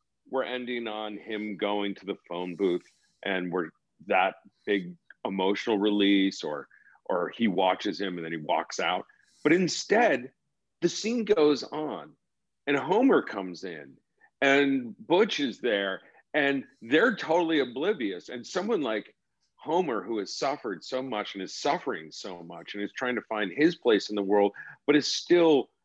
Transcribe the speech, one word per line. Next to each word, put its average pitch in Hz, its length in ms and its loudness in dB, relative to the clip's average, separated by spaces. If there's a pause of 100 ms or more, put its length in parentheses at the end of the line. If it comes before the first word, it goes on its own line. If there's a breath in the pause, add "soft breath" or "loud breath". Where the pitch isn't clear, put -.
(300)
we're 131 140 -2
ending 120 420 -6
on 107 320 -8
him 107 380 -8
going 101 400 -2
to 92 100 -20
the 95 100 -6 (120)
phone 90 260 -8
booth 90 340 0 (360)
and 90 280 -2
we're 85 180 -2 (360)
that 95 300 2 (280)
big 92 300 -2 (320)
emotional 101 520 0
release," 98 640 2
or, 73 240 -8 (380 soft breath)
or 87 300 0
he 117 120 2
watches 92 520 2
him 92 160 -4
and 82 80 -8
then 82 80 -8
he 80 60 -4
walks 80 400 -4
out. 90 260 -2 (380 soft breath)
But 151 100 4
instead, 175 800 2 (500)
the 170 80 2
scene 226 360 -4
goes 151 400 4
on 113 480 -8 (540)
and 143 100 0
Homer 180 460 4
comes 92 420 -8
in 76 320 -14 (440 soft breath)
and 139 540 4 (120)
Butch 196 320 2
is 131 220 -4
there 101 400 -2 (340 soft breath)
and 139 300 0 (160)
they're 165 340 2
totally 160 460 2
oblivious. 123 720 -2
And 120 160 -12
someone 196 340 -2
like 110 340 -4 (420)
Homer, 151 460 0
who 110 160 -4
has 95 180 -6
suffered 135 460 -4
so 131 200 -6
much 110 320 -6
and 98 80 -8
is 92 120 -10
suffering 131 560 -2
so 87 320 -12
much 85 320 -14
and 101 80 -6
is 101 140 -4
trying 123 180 -2
to 113 80 -2
find 107 320 -4
his 160 220 4
place 107 340 2
in 107 60 -4
the 101 60 0
world, 101 300 4 (360 loud breath)
but 147 80 6
is 143 100 2
still 165 600 4 (160)